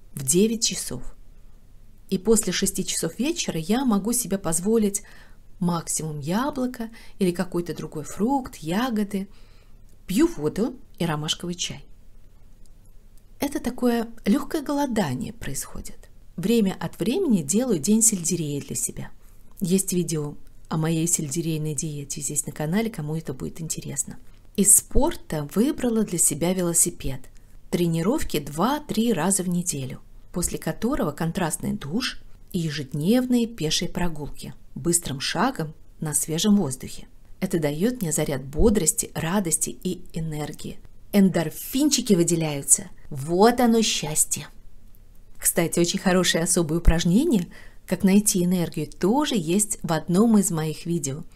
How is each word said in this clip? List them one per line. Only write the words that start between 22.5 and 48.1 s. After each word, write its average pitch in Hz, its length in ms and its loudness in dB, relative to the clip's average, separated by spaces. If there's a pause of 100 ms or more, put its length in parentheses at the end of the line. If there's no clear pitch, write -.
канале, 185 400 -2
кому 156 240 -6
это 160 200 -6
будет 156 260 -8
интересно. - 580 -8 (380)
Из 196 180 6
спорта 202 800 4
выбрала 240 480 2
для 180 160 -2
себя 165 360 2
велосипед. 170 640 0 (500)
Тренировки 170 720 2
два-три 220 720 0
раза 185 300 2
в 180 60 -4
неделю, 156 520 -4 (320)
после - 260 -4
которого 214 540 -2
контрастный 165 640 -2
душ 175 480 -4 (280)
и 185 100 0
ежедневные 175 840 2
пешие 170 440 -2
прогулки 151 640 -4 (200)
быстрым 143 460 0
шагом 165 540 0 (260)
на 151 140 -2
свежем 180 420 4
воздухе. - 520 -2 (320)
Это 156 200 0
дает 160 400 0
мне 165 100 0
заряд 151 320 0
бодрости, 156 720 4
радости 165 560 0
и - 340 -4 (160)
энергии. 151 600 -6 (320)
Эндорфинчики 196 1000 4
выделяются. 160 720 2 (260)
Вот 180 500 4
оно 226 220 6
счастье. - 640 0 (880)
Кстати, - 420 0
очень 170 200 2
хорошее 180 460 2
особое 170 340 2
упражнение, 180 720 4 (380)
как - 160 -2
найти 196 400 4